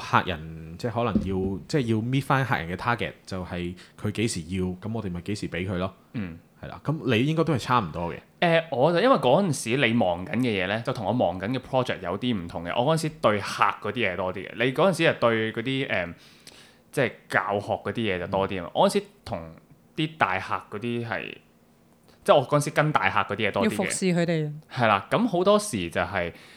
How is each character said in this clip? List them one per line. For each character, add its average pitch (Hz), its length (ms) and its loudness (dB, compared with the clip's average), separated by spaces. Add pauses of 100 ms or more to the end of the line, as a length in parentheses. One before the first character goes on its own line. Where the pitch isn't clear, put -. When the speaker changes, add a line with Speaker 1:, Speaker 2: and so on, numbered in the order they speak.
Speaker 1:
客 - 240 2
人， 80 500 -8
即 127 120 -6
係 - 20 -6
可 117 140 -2
能 113 80 -2
要， 95 540 0
即 160 100 -2
係 139 40 0
要 113 200 0
meet 131 220 0
返 135 220 0
客 107 120 0
人 82 120 -6
嘅 90 60 -4
target， 104 380 -2 (120)
就 92 200 -6
係 90 280 -6 (280)
佢 107 100 -4
幾 107 160 0
時 95 140 -4 (120)
要， 92 120 0
噉 92 280 -6
我 113 80 -4
哋 101 80 -6
咪 87 120 -6
幾 101 140 -4
時 - 120 -8
畀 87 180 -4
佢 98 120 -4
咯。 95 160 -4 (180)
Speaker 2:
嗯。 90 260 -8 (240)
Speaker 1:
係 69 60 -12
啦， - 160 -14
噉 143 100 -2 (220)
你 123 100 4
應 156 120 0
該 165 80 2
都 165 80 0
係 127 40 2
差 123 220 2
唔 90 100 -2
多 82 240 -4
嘅。 - 40 -10 (240)
Speaker 2:
誒， 165 300 4
我 135 200 4
就 170 80 2
因 240 100 4
為 262 80 8
嗰 139 280 6
陣 147 80 0
時 117 240 0
你 117 160 4
忙 92 320 2
緊 - 120 -8
嘅 110 260 0
嘢 92 40 0
呢， 110 180 -2
就 117 60 -2
同 101 140 -4
我 101 80 0
忙 95 260 0
緊 98 120 -4
嘅 131 80 -2
project 123 420 -2
有 90 180 -4
啲 123 180 0
唔 85 120 -6
同 85 160 -8
嘅。 87 120 -6
我 120 160 2
嗰 160 40 2
陣 156 60 0
時 156 60 -2 (120)
對 104 180 4
客 - 240 0
嗰 101 280 0
啲 - 20 -8
嘢 101 240 -2
多 92 160 -2
啲 95 120 -10
嘅， 113 200 -2
你 135 80 0
嗰 180 180 4
陣 151 60 -2
時 165 60 0
係 143 160 6
對 110 340 2
嗰 117 80 -4
啲， 135 260 -2
誒， 87 260 -2 (800)
即 143 100 0
係 113 100 2 (180)
教 101 320 0
學 - 140 -10
嗰 101 160 -6
啲 - 20 -6
嘢 101 260 -2
就 87 80 -6
多 98 200 0
啲 95 120 -6
啊 87 40 -6
嘛。 85 40 -10
Speaker 1:
嗯。 - 60 -14
Speaker 2:
我 185 160 4
嗰 - 20 0
陣 202 80 0
時 202 40 -4 (200)
同 82 280 -10 (440)
啲 156 220 -2
大 95 220 2
客 101 380 -6
嗰 104 40 -8
啲 120 260 -4
係， 78 260 -6 (920)
即 202 60 6
係 175 40 10
我 135 120 6
嗰 147 120 4
陣 143 60 0
時 156 60 -2
跟 151 200 4
大 98 180 4 (140)
客 - 120 -2
嗰 - 20 -8
啲 107 100 0
嘢 98 60 2
多 202 120 2
啲 220 40 4
嘅。 - 20 0
Speaker 3:
要 208 60 -2
服 190 80 0
侍 - 220 -2
佢 170 180 4
哋。 156 280 -2 (160)
Speaker 2:
係 120 180 2
啦， 101 220 4
噉 180 180 2
好 175 180 0
多 208 120 6
時 98 320 -2
就 92 120 0
係， 87 320 -2 (240)